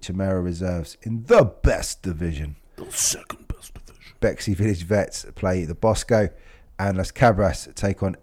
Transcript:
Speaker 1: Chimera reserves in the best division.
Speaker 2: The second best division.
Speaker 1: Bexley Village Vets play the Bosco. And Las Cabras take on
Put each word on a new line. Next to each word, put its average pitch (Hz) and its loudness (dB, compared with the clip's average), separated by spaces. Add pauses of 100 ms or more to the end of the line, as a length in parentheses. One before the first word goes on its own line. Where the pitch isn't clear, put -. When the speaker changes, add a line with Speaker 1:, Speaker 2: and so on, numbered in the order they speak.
Speaker 1:
Chimera 95 -2
reserves 87 -4
in 113 -6
the 196 8 (180)
best - 0
division. 78 -4 (200)
Speaker 2:
The - -14
second - -4
best - -12
division. - -20
Speaker 1:
Bexley 104 0
Village 98 0
Vets 98 0 (100)
play 92 0
the 80 -6
Bosco. 107 2 (500)
And 98 -2
Las 92 -4
Cabras - 2
take - -2
on 92 0